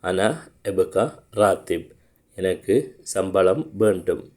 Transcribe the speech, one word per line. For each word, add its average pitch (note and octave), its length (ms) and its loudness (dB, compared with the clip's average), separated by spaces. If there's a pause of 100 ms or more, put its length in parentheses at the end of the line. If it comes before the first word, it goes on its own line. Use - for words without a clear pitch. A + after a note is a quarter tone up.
அனா F#2+ 480 -2 (160)
எபகா F#2+ 540 0 (120)
ராத்திப். F#2+ 600 0 (440)
எனக்கு F#2+ 680 -2
சம்பளம் F#2+ 720 0
வேண்டும். F#2+ 600 -2